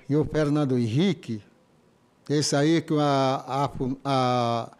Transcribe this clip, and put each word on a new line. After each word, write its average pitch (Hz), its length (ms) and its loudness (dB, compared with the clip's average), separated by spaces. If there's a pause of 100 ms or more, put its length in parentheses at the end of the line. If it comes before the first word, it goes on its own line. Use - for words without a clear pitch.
e 139 80 0
o 147 80 2
Fernando 143 520 0
Henrique, 120 640 -2 (880)
esse 147 240 0
aí 156 280 2
que 160 180 -4
a, 139 480 2
a, 135 240 -2 (320)
a, 123 760 0